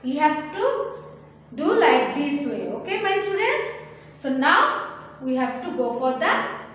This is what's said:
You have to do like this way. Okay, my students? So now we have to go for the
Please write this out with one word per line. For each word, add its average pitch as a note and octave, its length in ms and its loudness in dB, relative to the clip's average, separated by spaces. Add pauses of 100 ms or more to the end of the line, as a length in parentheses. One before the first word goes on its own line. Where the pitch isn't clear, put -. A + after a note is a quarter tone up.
You C4+ 160 -2
have D4+ 360 2
to B4 380 0 (600)
do D4 240 4
like - 340 4
this C#4+ 320 -2
way. G#3 220 -4
Okay, G4+ 340 -4
my G4 160 4
students? G#4 480 0 (540)
So C4+ 100 -4
now - 920 2
we B3+ 140 -2
have B3+ 280 -2
to - 120 -6
go A#3+ 220 0
for B3+ 220 0
the - 260 0 (300)